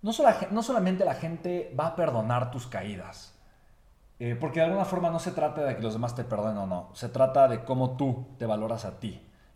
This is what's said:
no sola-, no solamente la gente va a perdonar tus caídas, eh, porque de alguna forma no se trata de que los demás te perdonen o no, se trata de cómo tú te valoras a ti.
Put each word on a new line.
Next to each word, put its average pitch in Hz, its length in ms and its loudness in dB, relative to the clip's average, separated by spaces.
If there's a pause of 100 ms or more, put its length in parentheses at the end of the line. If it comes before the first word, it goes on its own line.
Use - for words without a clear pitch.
no 208 100 -2
sola-, 233 380 4
no 220 120 0
solamente 185 420 2
la 165 100 2
gente 170 640 -4
va 156 100 0
a - 80 -6
perdonar 120 540 0
tus 123 160 -8
caídas, 95 720 -10 (800)
eh, 120 200 -2
porque 156 220 -2
de 160 60 6
alguna 190 180 2
forma 175 260 0
no 165 80 -2
se 175 140 -4
trata 151 300 0
de 135 140 0
que 110 60 -6
los 110 120 -2
demás 117 200 -2
te 120 100 -4
perdonen 107 340 -2
o 98 80 -4
no, 90 260 -6
se - 160 -8
trata 131 400 6
de 117 160 0
cómo 127 320 0
tú 135 300 0 (120)
te 117 60 -4
valoras 110 400 -2
a 92 160 -8
ti. 104 220 -8 (340)